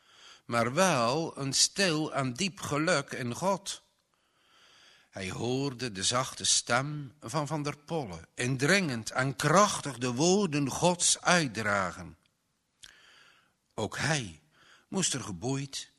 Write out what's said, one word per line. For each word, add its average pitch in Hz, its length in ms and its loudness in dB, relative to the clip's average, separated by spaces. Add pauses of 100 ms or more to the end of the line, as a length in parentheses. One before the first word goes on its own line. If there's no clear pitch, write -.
(460)
maar 117 280 0
wel 151 640 2
een 135 160 -4
stil 156 600 2
en 131 200 -2
diep 165 260 -4
geluk 151 520 0
in 120 240 -6
God. - 460 -4 (1300)
Hij 95 200 -8
hoorde 127 640 -4
de 95 120 -6
zachte 123 400 -2
stem 139 800 0
van 139 260 -4
Van 147 160 -4
der 143 140 -6
Polle, 98 560 -6
indringend 135 760 0
en 131 240 0
krachtig 151 600 4
de 123 160 0
woorden 151 560 2
Gods - 520 2
uitdragen. 101 960 0 (1600)
Ook 107 240 -6
hij 120 440 -2 (460)
moest - 260 -2
er 127 100 -6
geboeid 117 760 -6